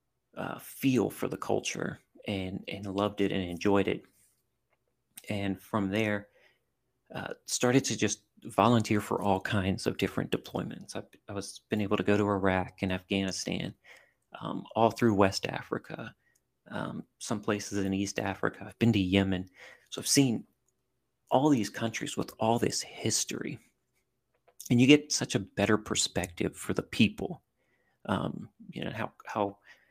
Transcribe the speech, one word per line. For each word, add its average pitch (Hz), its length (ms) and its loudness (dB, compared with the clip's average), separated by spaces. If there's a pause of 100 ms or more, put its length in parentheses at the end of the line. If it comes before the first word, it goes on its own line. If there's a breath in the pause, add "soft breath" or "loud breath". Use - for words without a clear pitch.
(360)
uh, - 240 -8
feel 127 500 2
for - 180 -6
the - 80 -6
culture - 640 -4 (300)
and, 95 400 -6
and 98 180 -10
loved 101 340 -2
it 98 120 4
and 95 100 -2
enjoyed 95 460 2
it. 98 160 -4 (1200)
And 101 320 -4
from 101 300 -2
there, 104 380 -2 (880 soft breath)
uh, - 200 -8 (120)
started 127 400 4
to 113 100 -2
just - 260 -2 (220)
volunteer 110 560 4
for 95 220 -4
all 95 180 2
kinds 95 460 -2
of - 100 0
different - 340 -2
deployments. - 640 -6
I've, 101 100 -10 (220)
I 104 40 -12
was - 280 -10 (100)
been 107 100 0
able 104 160 2
to 98 60 0
go 104 140 4
to 104 120 2
Iraq 95 540 0
and 95 100 -2
Afghanistan, 92 800 -4 (640 soft breath)
um, - 240 -8 (100)
all 110 160 4
through 113 240 2
West 95 320 4
Africa, - 680 -8 (560)
um, - 340 -8 (140)
some 107 220 -6
places 104 440 -2
in 98 100 0
East 98 240 -2
Africa. 101 500 -6
I've 104 100 -20
been 113 140 4
to 107 60 4
Yemen. 95 500 2 (420 loud breath)
So - 100 -10
I've - 60 -10
seen 131 380 4 (880)
all 135 180 6
these 120 220 4
countries - 460 -6
with - 220 -6
all 113 200 2
this - 240 0
history. - 760 -4 (1120)
And 120 100 6
you 127 60 8
get 147 260 8
such - 220 -4
a 117 60 2
better 101 380 2
perspective - 800 -4
for - 180 -6
the - 80 0
people, - 600 0 (640)
um, - 420 -2 (220)
you - 140 -8
know, - 60 -6
how, 107 220 -8 (120)
how 101 340 -2 (320 soft breath)